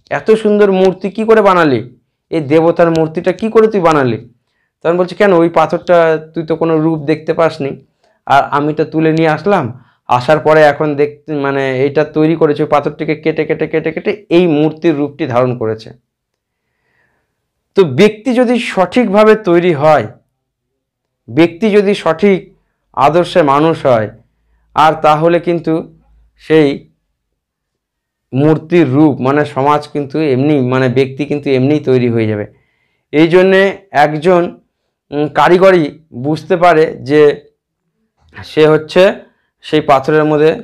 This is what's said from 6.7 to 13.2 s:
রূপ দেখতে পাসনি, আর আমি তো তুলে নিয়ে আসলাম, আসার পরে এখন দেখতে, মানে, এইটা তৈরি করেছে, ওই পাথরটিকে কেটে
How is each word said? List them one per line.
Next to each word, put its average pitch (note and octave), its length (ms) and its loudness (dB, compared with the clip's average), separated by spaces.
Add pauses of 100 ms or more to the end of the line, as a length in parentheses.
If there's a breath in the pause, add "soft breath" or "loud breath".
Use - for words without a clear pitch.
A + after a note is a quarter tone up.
রূপ D#3+ 220 -2
দেখতে D#3 340 -4
পাসনি, D#3 520 -4 (400)
আর C#3 260 2
আমি D3 220 -2
তো D#3 100 -2
তুলে D#3+ 300 -2
নিয়ে D#3+ 160 0
আসলাম, D#3 540 -4 (240 soft breath)
আসার B2+ 320 0
পরে D#3 220 4
এখন D3 340 2
দেখতে, D3 380 -4
মানে, C#3 500 -4
এইটা C#3+ 200 0
তৈরি D#3 320 0
করেছে, D#3 280 0
ওই D3 60 -6
পাথরটিকে D3+ 460 -2
কেটে D#3 300 -4